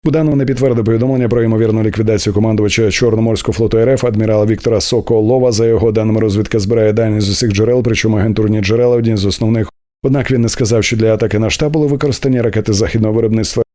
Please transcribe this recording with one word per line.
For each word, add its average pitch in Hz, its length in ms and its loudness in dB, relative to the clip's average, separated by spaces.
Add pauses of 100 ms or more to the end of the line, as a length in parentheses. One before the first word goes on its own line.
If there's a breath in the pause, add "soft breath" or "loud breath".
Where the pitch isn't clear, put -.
Буданов 156 300 0
не 139 100 0
підтвердив 123 400 0
повідомлення 120 440 0
про 117 140 0
ймовірну 110 400 0
ліквідацію 107 500 0
командувача 107 580 0
Чорноморського 113 640 0
флоту 113 240 0
Р 117 120 2
Ф 131 140 0
адмірала 107 420 0
Віктора 110 360 0
Соколова. 120 680 2
За 113 140 0
його 113 260 2
даними, 110 300 0
розвідка 107 380 0
збирає 107 340 2
дані 110 280 0
з 98 80 -2
усіх 107 220 0
джерел, 113 320 0
причому 113 340 0
агентурні 107 440 0
джерела 120 340 2
одні 113 220 0
з 95 80 0
основних. 110 460 -2 (320)
Однак 135 280 0
він 127 100 2
не 113 80 0
сказав, 113 340 0
що 113 140 -2
для 110 160 2
атаки 107 260 -2
на 110 100 0
штаб 151 220 -2
були 151 160 0
використані 139 540 -2
ракети 110 320 -2
західного 107 400 0
виробництва. 113 500 0 (120)